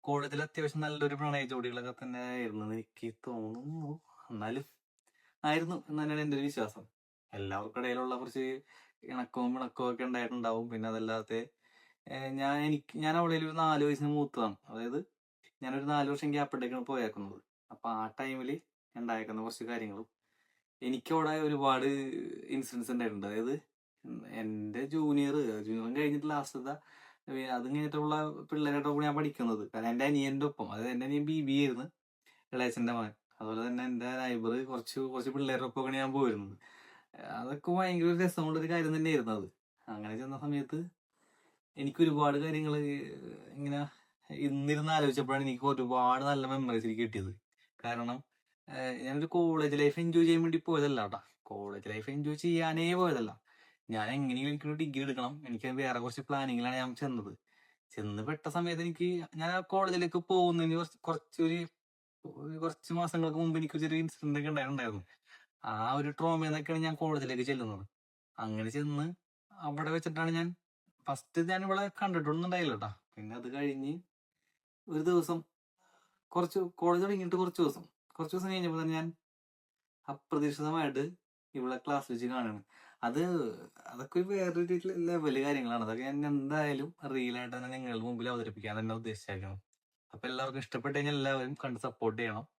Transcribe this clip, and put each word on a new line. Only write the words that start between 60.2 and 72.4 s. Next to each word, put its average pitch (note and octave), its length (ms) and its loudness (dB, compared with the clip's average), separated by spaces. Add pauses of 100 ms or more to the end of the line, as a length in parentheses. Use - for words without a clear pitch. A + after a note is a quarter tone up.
പോകുന്നതിന് E3+ 500 6
കുറച്ച്, E3 240 -4
കുറച്ചൊരു, E3 560 0 (680)
ഒരു D3 340 -10
കുറച്ച് E3 340 -4
മാസങ്ങൾക്ക് E3 480 2
മുമ്പ് E3 180 4
എനിക്ക് D#3+ 200 -2
ചെറിയ D#3+ 240 2
ഇൻസിഡന്റ് D3 360 -2
ഒക്കെ D3 120 -2
ഉണ്ടായിട്ടുണ്ടായിരുന്നു. C3 520 -2 (600)
ആ A2 100 -4 (220)
ഒരു C#3+ 160 0
ട്രോമയിൽ D#3+ 380 2
നിന്നൊക്കെയാണ് D#3 340 0
ഞാൻ D#3+ 120 0
കോളേജിലേക്ക് C3+ 520 0
ചെല്ലുന്നത്. A2+ 360 -2 (540)
അങ്ങനെ A2 320 -4
ചെന്ന് D3 360 -2 (460)
അവിടെ D3 400 -4
വെച്ചിട്ടാണ് E3 400 0
ഞാൻ, E3 160 0 (600)
ഫസ്റ്റ് C#3 420 -2
ഞാൻ F#3 140 0
ഇവളെ F#3+ 220 2 (120)
കണ്ടിട്ടൊന്നും E3+ 500 2